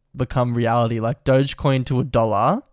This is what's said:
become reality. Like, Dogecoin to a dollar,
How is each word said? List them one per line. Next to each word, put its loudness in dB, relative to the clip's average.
become -2
reality. 0
Like, -4
Dogecoin 2
to -2
a 0
dollar, 2